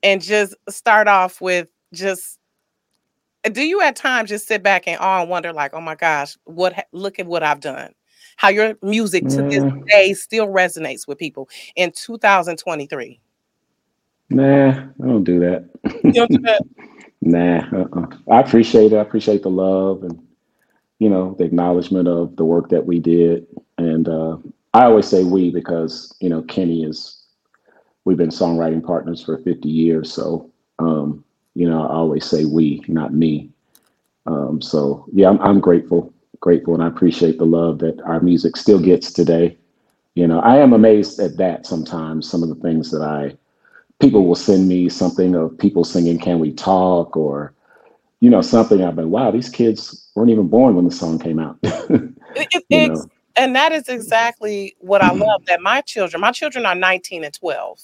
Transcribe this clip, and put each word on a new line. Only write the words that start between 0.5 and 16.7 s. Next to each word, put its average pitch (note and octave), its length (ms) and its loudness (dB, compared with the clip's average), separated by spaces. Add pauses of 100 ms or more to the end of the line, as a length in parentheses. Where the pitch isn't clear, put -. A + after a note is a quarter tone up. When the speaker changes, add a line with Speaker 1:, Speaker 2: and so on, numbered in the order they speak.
Speaker 1:
start G#3+ 400 2
off F#3 320 2
with F3+ 280 -4 (240)
just, F#3 460 -10 (1120)
do A3+ 100 -6
you F4+ 200 -2
at C#4+ 140 0
times A#3+ 340 -4
just G#3 180 -10
sit G#3 160 -4
back F#3+ 240 0
and E3 120 -6
awe F#3+ 200 -2
and E3+ 100 -6
wonder, E3+ 220 -6
like, D3 220 -8
"Oh D#3+ 60 -10
my D#3+ 140 -10
gosh, D3+ 500 -4
what F3 280 -4
ha-, F3+ 100 -12 (100)
look G3 280 -10
at F3+ 60 -10
what E3+ 180 -4
I've D3 160 0
done." C3+ 320 -12 (440)
How G3+ 120 2
your G#3+ 340 0
music G3 460 -2
to C#3 140 -2
this C#3+ 200 -2
Speaker 2:
Yeah. C#3 80 0 (200)
Speaker 1:
day G3+ 240 4
still A3 340 -6
resonates E3+ 580 -4
with C#3+ 120 -12
people C#3+ 300 -14 (280)
in F3 160 -2
two - 260 -14
thousand F#3 400 0
twenty-three? C#3+ 600 -10 (1080)
Speaker 2:
Nah, C3+ 400 4
I - 360 -6
don't A2+ 180 0
do F2 160 0
that. F2 280 -2 (360)
Speaker 1:
You - 80 6
don't A#3 180 2
do B3+ 140 2
that? A3 220 0
Speaker 2:
<laughs> - 60 -20 (520)